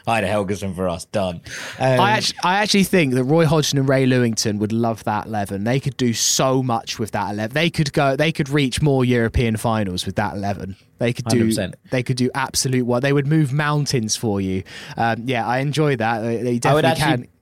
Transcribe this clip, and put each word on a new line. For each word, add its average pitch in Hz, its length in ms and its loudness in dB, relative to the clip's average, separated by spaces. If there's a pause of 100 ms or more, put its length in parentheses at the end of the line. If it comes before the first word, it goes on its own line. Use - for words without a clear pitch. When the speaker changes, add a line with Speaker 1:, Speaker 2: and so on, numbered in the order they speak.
Speaker 1:
Heide 113 180 0
Helgesen 98 500 -2
for 92 140 -2
us. 90 180 -6
Done. 92 340 -4 (380)
Um, 131 220 4
Speaker 2:
I 202 120 4
actu-, 208 220 -2 (100)
I 180 140 2
actually 202 260 2
think 160 300 2
that 127 100 2
Roy 160 220 4
Hodgson 143 320 2
and 135 100 2
Ray 135 180 4
Lewington 117 520 2
would 104 140 0
love 113 320 -2
that 107 220 -2
eleven. 98 380 -4
They 127 160 0
could 131 160 -6
do 123 160 2
so 131 500 0
much 123 360 -4
with 110 140 -6
that 101 200 -4
eleven. 107 220 -4
They 160 160 0
could 151 220 -2
go, 139 240 2
they 151 160 2
could 147 160 -4
reach 139 340 0
more 135 220 4
European 117 520 2
finals 104 480 -2
with 92 120 -8
that 101 180 -2
eleven. 98 420 -6 (220)
They 120 140 0
could - 140 -10
do, 117 120 2
Speaker 1:
Hundred 113 100 4
percent. 110 260 -2 (160)
Speaker 2:
they 127 120 0
could 127 140 -2
do 123 180 0
absolute 131 500 -2
what, 120 180 0
they 139 100 2
would 143 140 2
move 151 260 2
mountains 147 640 0
for 101 240 -2
you. 95 220 -2 (340)
Um, 113 280 0
yeah, 120 220 -2
I 120 120 0
enjoy 147 380 0
that. 113 240 0
They, 117 160 -2
they 120 320 -2
Speaker 1:
I 139 60 4
would 151 80 2
Speaker 2:
definitely 160 60 4
Speaker 1:
actually 147 360 2
Speaker 2:
can. - 40 -20 (140)